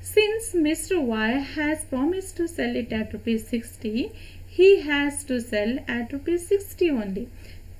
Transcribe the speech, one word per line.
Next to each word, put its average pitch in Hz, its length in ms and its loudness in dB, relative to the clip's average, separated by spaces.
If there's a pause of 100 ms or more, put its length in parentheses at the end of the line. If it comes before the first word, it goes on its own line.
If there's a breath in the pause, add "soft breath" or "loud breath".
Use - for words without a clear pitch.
since 427 520 2
Mister 320 460 2
Y 226 320 2
has 302 540 -2
promised 339 520 -2
to 339 100 -2
sell 240 280 -2
it 240 160 -4
at 220 220 -2
rupees 226 340 -2
sixty, 240 640 -4 (360 loud breath)
he 370 340 8
has 285 440 0
to 247 160 -2
sell 226 360 0 (100)
at 233 260 -4
rupees 339 340 -2
sixty 392 420 2
only. 220 400 -2 (500 loud breath)